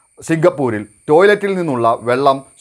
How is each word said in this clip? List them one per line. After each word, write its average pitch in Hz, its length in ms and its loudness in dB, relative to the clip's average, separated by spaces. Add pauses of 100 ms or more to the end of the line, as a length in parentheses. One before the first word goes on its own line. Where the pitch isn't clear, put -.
(220)
സിംഗപ്പൂരിൽ 139 640 -2 (240)
ടോയ്ലറ്റിൽ 196 480 2
നിന്നുള്ള 123 440 -2
വെള്ളം 135 440 0 (160)